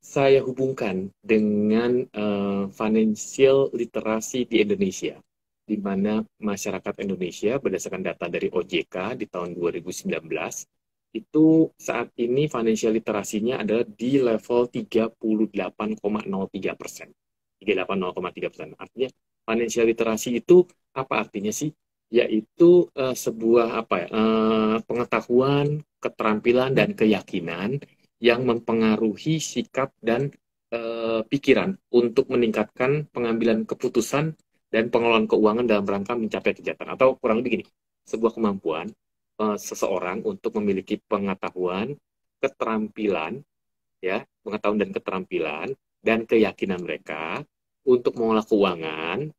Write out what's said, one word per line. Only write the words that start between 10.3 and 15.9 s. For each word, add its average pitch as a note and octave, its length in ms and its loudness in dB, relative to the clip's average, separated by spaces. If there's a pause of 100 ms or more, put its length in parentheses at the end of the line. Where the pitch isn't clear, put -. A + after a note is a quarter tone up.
itu D#3 560 4
saat A#2+ 480 -6
ini B2+ 320 0
financial A2+ 400 0
literasinya A2 720 -2
adalah G#2+ 240 0
di C3 320 -2
level A#2+ 480 0
tiga A2+ 400 -2
puluh A2 400 -2
delapan G#2 480 -6